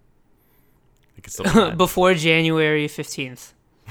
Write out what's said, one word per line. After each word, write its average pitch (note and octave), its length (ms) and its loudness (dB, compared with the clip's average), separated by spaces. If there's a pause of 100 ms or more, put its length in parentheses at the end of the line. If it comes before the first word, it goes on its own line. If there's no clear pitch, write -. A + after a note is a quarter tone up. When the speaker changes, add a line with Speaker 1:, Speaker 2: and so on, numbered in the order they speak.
(1160)
Speaker 1:
It - 60 -20
could - 100 -18
still - 120 -8
be F#3+ 60 0
Speaker 2:
<laughs> C#3 40 2
Speaker 1:
nine. F#3 220 4
Speaker 2:
Before F3+ 360 2
January D#3+ 760 0
fifteenth, C3+ 680 -12 (360)